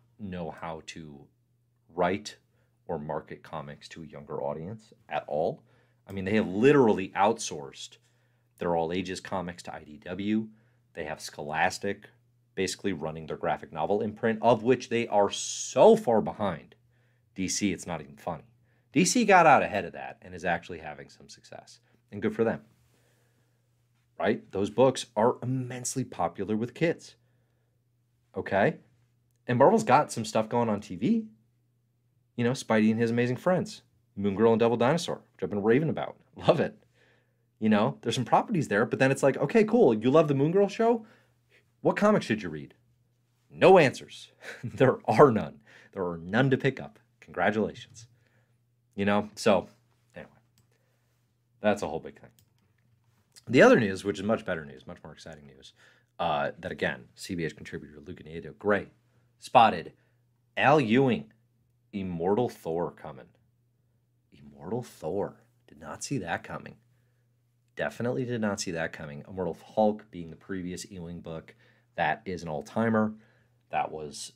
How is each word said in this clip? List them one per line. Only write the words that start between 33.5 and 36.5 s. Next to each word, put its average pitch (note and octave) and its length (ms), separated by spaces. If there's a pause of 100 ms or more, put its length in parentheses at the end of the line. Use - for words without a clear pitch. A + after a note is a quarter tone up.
Moon - 220
Girl A2+ 160
and A2 80
Devil A#2 160
Dinosaur, C#3 460 (120)
which - 80
I've - 80
been G3+ 120
raving F#3+ 280
about. - 260 (200)
Love F3 240